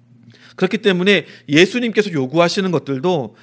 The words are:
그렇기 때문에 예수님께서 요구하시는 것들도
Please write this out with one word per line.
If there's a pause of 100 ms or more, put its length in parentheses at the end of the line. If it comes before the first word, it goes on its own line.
(560)
그렇기
때문에 (220)
예수님께서
요구하시는
것들도